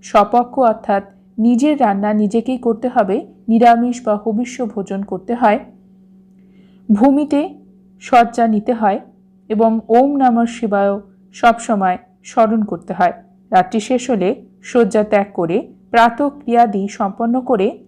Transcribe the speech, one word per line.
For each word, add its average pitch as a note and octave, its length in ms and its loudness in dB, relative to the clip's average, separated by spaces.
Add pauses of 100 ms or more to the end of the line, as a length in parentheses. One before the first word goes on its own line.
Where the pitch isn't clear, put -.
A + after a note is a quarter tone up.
স্বপক্ষ A#3+ 560 0
অর্থাৎ G#3+ 460 0 (340)
নিজের B3 420 2
রান্না G#3 320 0
নিজেকেই A3+ 460 -2
করতে A#3 300 -4
হবে, A3 380 -2 (220)
নিরামিষ A#3 560 2
বা G#3 220 -2
হবিষ্য A#3 400 -4
ভোজন G3 360 -8
করতে G3 320 -8
হয়। A#3 240 2 (1300)
ভূমিতে C#4+ 640 2 (460)
শয্যা A#3 460 2
নিতে G#3+ 260 0
হয় A3 280 0 (480)
এবং A3 400 0
ওম C4+ 280 4
নমঃ A#3+ 300 2
শিবায় G3+ 540 -2 (320)
সবসময় G#3 680 0 (260)
স্মরণ A3 400 0
করতে F3 280 -8
হয়। F3 200 0 (380)
রাত্রি F#3 300 0
শেষ B3 300 -4
হলে G3 320 -2 (200)
শয্যা A3 420 0
ত্যাগ G3+ 300 0
করে F3 380 -4 (180)
প্রাতঃক্রিয়াদি A#3 1000 0
সম্পন্ন A#3 520 -4
করে A#3+ 480 -2